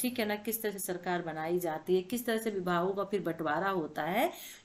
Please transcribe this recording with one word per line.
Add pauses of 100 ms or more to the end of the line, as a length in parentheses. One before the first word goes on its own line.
ठीक
है
ना,
किस
तरह
से
सरकार
बनाई
जाती
है,
किस
तरह
से
विभागों
का
फिर
बंटवारा
होता
है। (320)